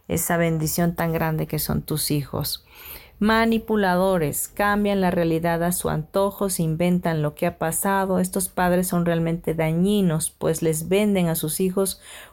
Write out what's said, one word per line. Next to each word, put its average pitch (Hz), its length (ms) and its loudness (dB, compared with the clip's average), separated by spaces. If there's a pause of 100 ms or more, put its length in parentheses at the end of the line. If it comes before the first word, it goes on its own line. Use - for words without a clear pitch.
esa 175 300 0
bendición 170 580 0
tan 165 160 -2
grande 160 340 -2
que 151 120 -4
son 151 240 -2
tus - 280 -4
hijos. - 560 -4 (520)
Manipuladores, 208 1300 2
cambian 208 540 0
la 180 80 2
realidad 170 520 2
a 175 80 2
su 165 200 -2
antojo, 196 580 0
se 180 140 -2
inventan 165 600 0
lo 151 120 -2
que 175 120 -2
ha 170 120 -4
pasado. 185 600 0
Estos 185 300 -2
padres 180 400 0
son 175 160 0
realmente 165 500 0
dañinos, 170 760 2
pues 156 320 -2
les 160 260 -2
venden 196 400 2
a 160 60 0
sus 156 260 -4
hijos 190 400 -2 (320)